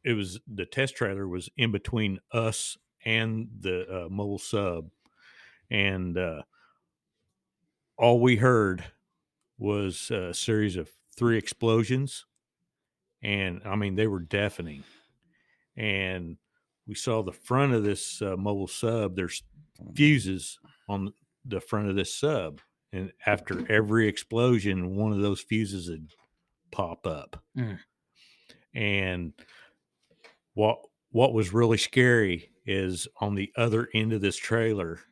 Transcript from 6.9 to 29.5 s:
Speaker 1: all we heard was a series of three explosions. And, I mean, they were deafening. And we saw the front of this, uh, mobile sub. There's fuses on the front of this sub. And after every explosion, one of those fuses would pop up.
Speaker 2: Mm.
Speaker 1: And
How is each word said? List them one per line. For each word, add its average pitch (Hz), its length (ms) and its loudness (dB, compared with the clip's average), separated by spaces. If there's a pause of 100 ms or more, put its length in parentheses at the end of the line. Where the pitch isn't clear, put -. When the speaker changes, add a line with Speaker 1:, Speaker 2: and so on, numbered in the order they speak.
Speaker 1:
all 120 240 8
we 123 160 6
heard 104 460 4 (760)
was 101 520 -4
a 92 240 -4
series 107 420 0
of 80 140 -6 (260)
three 117 220 4
explosions. 117 840 0 (1000)
And, 95 420 -2
I 101 100 -4
mean, 101 220 0
they 110 100 4
were 98 140 -2
deafening. 85 640 -4 (920)
And 92 600 -4 (500)
we 107 80 -12
saw 110 280 0
the 92 100 -6
front 135 400 0
of 113 100 2
this, - 400 -2
uh, 95 140 -2
mobile 98 320 -2
sub. 110 480 -2
There's 90 260 -4 (540)
fuses 117 640 2 (280)
on 101 240 -4 (320)
the 101 160 -6
front 104 280 -2
of 98 80 0
this 95 180 -2
sub. 95 460 -2 (320)
And 92 200 -8 (120)
after 101 480 0
every 110 340 4
explosion, 101 880 2
one 107 180 0
of 101 100 0
those 101 180 0
fuses 98 500 -4
would 78 220 -12 (580)
pop 87 360 -6
up. - 360 -8 (160)
Speaker 2:
Mm. 107 200 -6 (960)
Speaker 1:
And 95 580 -2 (1200)